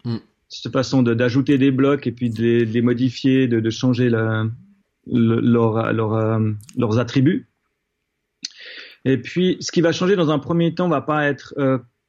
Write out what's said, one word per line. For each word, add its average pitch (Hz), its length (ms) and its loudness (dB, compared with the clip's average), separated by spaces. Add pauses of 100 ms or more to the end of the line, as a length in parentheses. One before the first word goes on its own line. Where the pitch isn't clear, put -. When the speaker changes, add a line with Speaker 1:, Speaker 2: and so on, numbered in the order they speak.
Speaker 1:
Mm. 117 120 -6 (320)
Speaker 2:
cette - 240 -12
façon 135 300 0
de, 117 100 2
d'ajouter 127 440 2
des 135 140 2
blocs 139 360 0
et 123 40 -4
puis 120 180 -4
de 110 120 -6
les, 117 240 2
de 110 80 -4
les 120 80 0
modifier, 127 680 2
de, 117 120 0
de 110 100 0
changer 123 400 0
la, 110 360 0 (600)
le, 117 340 2
leur, 113 540 2
leur, 110 220 -2
euh, 110 240 0 (380)
leurs 117 220 2
attributs. 131 480 0 (1600)
Et 131 120 2
puis, 175 420 -2
ce - 120 -10
qui 170 100 0
va 165 100 2
changer 185 240 0
dans 165 140 2
un 151 100 0
premier 170 340 -2
temps 180 140 -2
va 143 140 0
pas 147 260 0
être, 139 300 -6
euh, 135 200 2 (320)